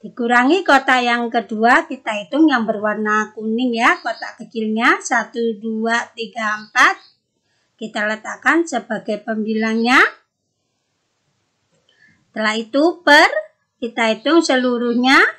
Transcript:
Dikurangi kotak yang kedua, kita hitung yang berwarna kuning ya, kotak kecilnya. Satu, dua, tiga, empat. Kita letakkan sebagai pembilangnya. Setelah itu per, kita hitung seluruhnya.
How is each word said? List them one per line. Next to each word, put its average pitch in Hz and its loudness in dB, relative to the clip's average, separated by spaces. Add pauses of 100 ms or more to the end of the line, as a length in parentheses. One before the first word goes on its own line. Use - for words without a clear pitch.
Dikurangi 247 0
kotak 262 2
yang 240 -2
kedua, 233 0
kita 220 -8
hitung 311 2
yang 247 0
berwarna 214 -2
kuning 226 -4
ya, 294 2
kotak - -10
kecilnya. 226 -2
Satu, 226 -4
dua, 226 -4
tiga, 220 -6
empat. 247 0 (800)
Kita 214 -6
letakkan 220 -2
sebagai 226 -6
pembilangnya. 220 0 (2250)
Setelah 214 -2
itu 285 -2
per, 302 6 (480)
kita 226 -2
hitung 294 2
seluruhnya. 247 2 (180)